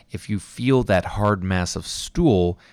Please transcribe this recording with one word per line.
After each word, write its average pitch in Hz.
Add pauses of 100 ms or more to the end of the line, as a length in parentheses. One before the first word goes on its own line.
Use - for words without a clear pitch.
If -
you 104
feel 127
that 92
hard 104
mass 92
of 85
stool 92 (160)